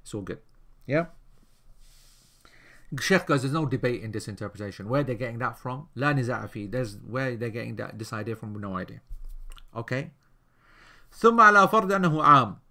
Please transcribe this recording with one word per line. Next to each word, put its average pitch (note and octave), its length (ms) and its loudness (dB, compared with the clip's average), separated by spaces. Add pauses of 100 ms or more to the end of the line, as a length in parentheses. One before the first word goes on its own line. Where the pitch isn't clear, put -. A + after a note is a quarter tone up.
It's - 120 -16
all G#2+ 80 -6
good. F2 180 -10 (460)
Yeah? D#3 220 -2 (1900)
Sheikh F#3 260 2
goes, C#3+ 160 2
"There's C3 120 -2
no D#3 120 0
debate B2 380 -2
in A2 80 -8
this G#2 160 -8
interpretation." G2+ 600 -10
Where C3+ 160 0
they're B2 120 -4
getting A#2 240 -8
that A#2+ 180 -6
from? C3 380 -10
لا C#3+ 180 0
نزاع A#2 360 -2
فيه. G#2 220 -10
There's, G#2+ 260 -6
where A#2+ 380 -6
they're A#2 140 -6
getting A2+ 280 -8
that, G#2+ 200 -10
this A2 160 -10
idea A2 220 -6
from, G#2+ 180 -12
no G#2 220 -8
idea. F#2 260 -8 (760)
Okay? B2+ 360 -6 (1000)
ثم A#3 260 6
على G#3 320 10
فرض G3 220 2
أنه E3+ 320 2
عام. C3 340 6 (120)